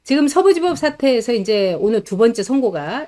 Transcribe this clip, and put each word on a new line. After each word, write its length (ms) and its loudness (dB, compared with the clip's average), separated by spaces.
지금 240 0
서부지법 500 2
사태에서 560 0
이제 460 0
오늘 240 0
두 140 -6
번째 260 2
선고가 640 -4